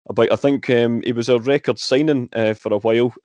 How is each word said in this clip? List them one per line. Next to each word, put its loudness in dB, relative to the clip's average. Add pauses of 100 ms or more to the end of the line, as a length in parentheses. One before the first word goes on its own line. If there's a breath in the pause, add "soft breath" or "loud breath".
a -12
bite. 2
I 4
think, 0
um, 2
he -2
was -4
a 4
record -2
signing, 0
uh, 0
for -4
a 2
while, 0 (120)